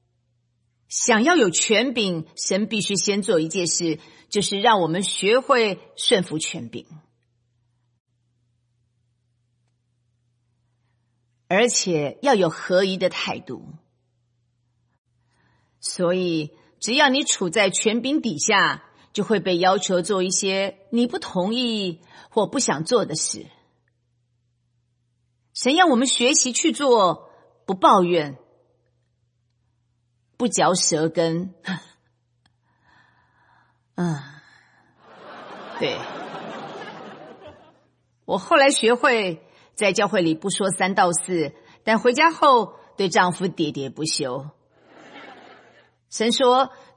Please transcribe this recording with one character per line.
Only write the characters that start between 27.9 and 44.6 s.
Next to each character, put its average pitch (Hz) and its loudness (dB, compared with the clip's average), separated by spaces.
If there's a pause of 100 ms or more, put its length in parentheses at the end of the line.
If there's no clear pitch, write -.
怨， 151 -2 (2000)
不 240 -2
嚼 180 2
舌 160 0
根。 165 -2
<laughs> - -18
嗯， 165 -4 (1600)
对。 127 -4 (2250)
我 185 -2
后 330 0
来 269 8
学 240 2
会 226 0 (300)
在 196 0
教 202 0
会 202 0
里 160 0
不 190 -6
说 190 -2
三 185 -2
道 185 4
四， 165 -4 (300)
但 220 2
回 247 2
家 311 4
后 269 4 (200)
对 190 0
丈 180 4
夫 180 -4
喋 151 -4
喋 135 -8
不 143 -8
休。 139 -6 (1600)